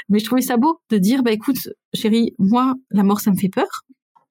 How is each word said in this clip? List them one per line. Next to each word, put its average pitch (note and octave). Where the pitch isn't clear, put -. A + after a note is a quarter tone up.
Mais G#3
je A3
trouvais B3+
ça C4
beau D#4
de A3
dire, « A3+
Bah, A#3
écoute, A3
chérie, A3+
moi, A#3+
la G3+
mort, G3+
ça G#3
me F#3
fait G3
peur. -